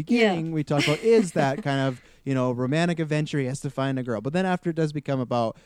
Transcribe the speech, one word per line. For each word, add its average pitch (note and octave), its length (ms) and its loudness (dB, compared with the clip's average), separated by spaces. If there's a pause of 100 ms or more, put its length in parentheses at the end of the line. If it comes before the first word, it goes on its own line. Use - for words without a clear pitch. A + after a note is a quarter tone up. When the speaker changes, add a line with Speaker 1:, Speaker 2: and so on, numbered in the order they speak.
Speaker 1:
Yeah. A3+ 280 4
Speaker 2:
beginning E3 180 -4
we D#3 100 0
talked D3+ 240 0
about D4 140 2
is A3+ 320 4
Speaker 1:
<laughs> - 0 -
Speaker 2:
that C3+ 300 0
kind C#3 260 0
of, B2+ 120 -6 (240)
you C3+ 100 -2
know, B2+ 180 2
romantic D#3+ 480 0
adventure. D3+ 400 -2
He C3 60 -2
has C3 140 -6
to C#3 100 -6
find C3+ 280 -2
a B2+ 60 -4
girl. A#2 160 -4
But C3+ 140 -6
then F#3+ 120 0
after F3+ 240 -2
it D#3 60 -4
does D#3+ 160 0
become C#3+ 280 -4
about A#2 460 -2